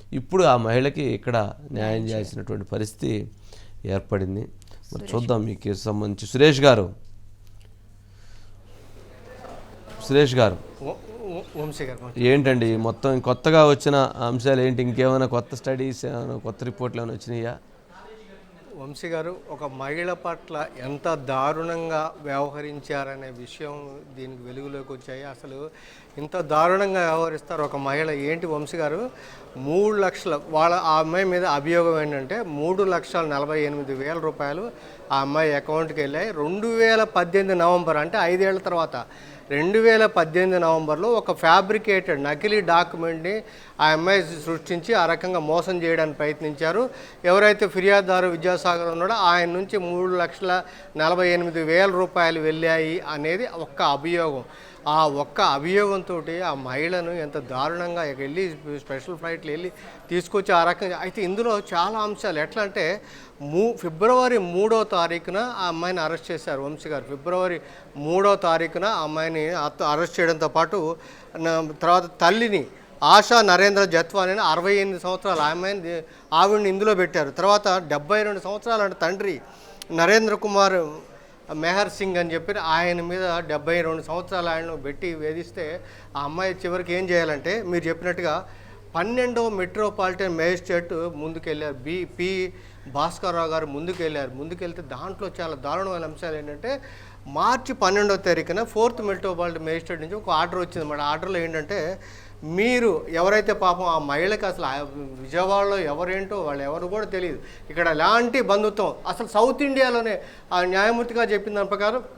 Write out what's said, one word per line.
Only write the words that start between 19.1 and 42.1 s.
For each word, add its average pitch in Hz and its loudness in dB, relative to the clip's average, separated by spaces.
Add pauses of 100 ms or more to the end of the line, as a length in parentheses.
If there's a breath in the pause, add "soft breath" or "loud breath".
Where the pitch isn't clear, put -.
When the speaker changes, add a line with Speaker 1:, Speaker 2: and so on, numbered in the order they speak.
Speaker 3:
ఒక 147 -12
మహిళ 147 -6
పట్ల 165 -8 (120)
ఎంత 139 -4
దారుణంగా 156 -2 (100)
వ్యవహరించారనే 139 -6
విషయం 143 -14 (260)
దీనికి 127 -14
వెలుగులోకి 139 -12
వచ్చాయి. 131 -14
అసలు 139 -14 (480 loud breath)
ఇంత 151 -6
దారుణంగా 175 4
వ్యవహరిస్తారు 160 -2
ఒక 143 -4
మహిళ? 143 -2
ఏంటి 156 -2
వంశీ 151 -6
గారు, 165 -2 (460 loud breath)
మూడు 185 2
లక్షల 180 0 (100)
వాళ్ళ, 160 6
ఆ 160 4
అమ్మాయి 160 2
మీద 180 2
అభియోగం 160 4
ఏంటంటే, 147 -4
మూడు 170 -2
లక్షల 180 0
నలభై 147 -2
ఎనిమిది 143 -4
వేల 143 -4
రూపాయలు 156 -4 (420 loud breath)
ఆ 139 2
అమ్మాయి 147 2
అకౌంట్కి 151 -2
వెళ్ళాయి. 151 -4
రెండు 180 -4
వేల 226 4
పద్దెనిమిది 190 2
నవంబర్, 170 4
అంటే 170 0
ఐదేళ్ల 190 2
తర్వాత, 165 -4 (460 loud breath)
రెండు 170 2
వేల 220 8
పద్దెనిమిది 180 2
నవంబర్లో 160 2
ఒక 214 0
ఫ్యాబ్రికేటెడ్, 185 4